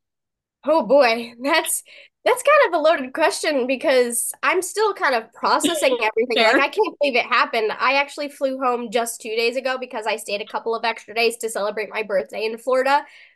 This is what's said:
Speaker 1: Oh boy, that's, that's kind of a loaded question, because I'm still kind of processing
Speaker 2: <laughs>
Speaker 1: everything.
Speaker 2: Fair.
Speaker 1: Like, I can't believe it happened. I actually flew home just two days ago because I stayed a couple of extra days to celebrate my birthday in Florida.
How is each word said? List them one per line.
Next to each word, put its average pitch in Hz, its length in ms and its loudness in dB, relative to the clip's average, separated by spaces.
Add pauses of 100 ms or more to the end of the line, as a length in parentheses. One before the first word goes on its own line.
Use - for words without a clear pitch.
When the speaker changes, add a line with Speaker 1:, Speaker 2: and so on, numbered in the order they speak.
(640)
Speaker 1:
Oh 294 200 2
boy, 233 480 4 (100)
that's, 320 400 -2 (400)
that's 440 180 2
kind 571 320 4
of 339 60 2
a - 20 -4
loaded 294 320 0
question, 311 540 0
because 247 640 0 (100)
I'm 320 200 0
still 403 320 0
kind 339 200 0
of 226 200 -4
processing 277 640 0
Speaker 2:
<laughs> 233 40 -4
Speaker 1:
everything. 220 360 0
Speaker 2:
Fair. 226 160 4
Speaker 1:
Like, 269 100 4
I 285 60 0
can't 339 320 -2
believe 277 160 2
it 226 80 0
happened. 233 520 0
I 254 180 0
actually 285 340 -2
flew 269 280 -4
home 247 320 -2
just 233 300 -2
two 220 160 -8
days 233 220 0
ago 262 200 -4
because 240 300 -8
I 208 80 0
stayed 208 240 -6
a 214 60 -8
couple 226 280 -4
of 226 120 -4
extra 220 280 -6
days 233 260 2
to 226 100 -4
celebrate 208 400 -4
my 208 120 -6
birthday 208 440 -4
in 226 120 -4
Florida. 262 460 2 (320)